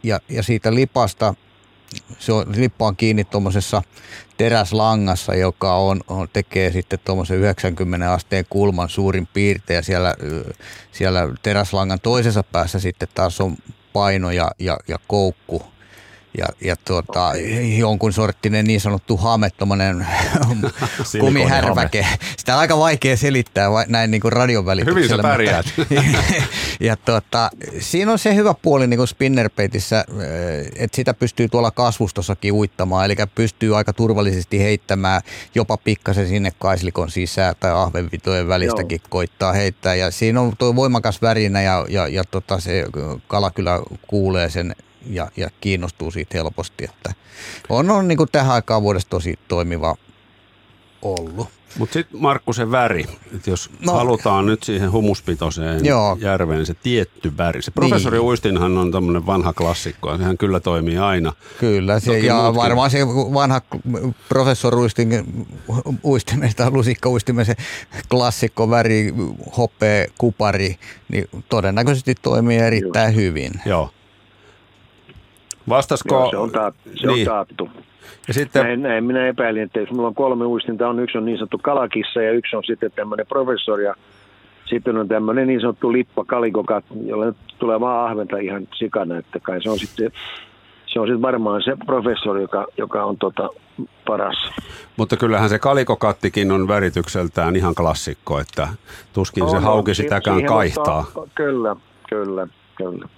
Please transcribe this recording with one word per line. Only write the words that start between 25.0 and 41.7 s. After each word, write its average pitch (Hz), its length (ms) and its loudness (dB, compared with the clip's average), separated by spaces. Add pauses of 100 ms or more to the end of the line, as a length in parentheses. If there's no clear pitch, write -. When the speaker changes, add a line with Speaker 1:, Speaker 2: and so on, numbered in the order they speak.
Speaker 4:
Hyvin 131 80 4
sä - 80 4
Speaker 1:
mutta 107 120 2
Speaker 4:
pärjäät. 110 380 2 (600)
Speaker 1:
<laughs> - 540 -2
ja 110 160 2
tuota, 113 540 0 (280)
siinä 202 340 0
on 214 60 2
se 214 160 2
hyvä 208 280 4
puoli 139 240 4
niinku 120 200 2
spinnerpeitissä, 110 1000 0 (760)
että - 180 -4
sitä 123 180 0
pystyy 120 340 -2
tuolla 117 220 2
kasvustossakin 101 840 -2
uittamaan, 95 520 0
elikkä 101 220 0
pystyy 110 500 0
aika 104 160 2
turvallisesti 101 640 0
heittämään 98 640 2 (340)
jopa 110 220 2
pikkasen 101 520 0
sinne 98 300 0
kaislikon 90 520 0
sisään 90 500 0
tai 90 120 2
ahvenvitojen 87 760 -2
välistäkin 92 540 0
Speaker 2:
Joo. - 80 -20
Speaker 1:
koittaa 90 420 -2
heittää. 98 420 0
Ja 92 160 0
siinä 113 300 0
on 120 180 0
tuo 120 180 2
voimakas 123 460 2
värinä 107 400 2
ja, 92 260 2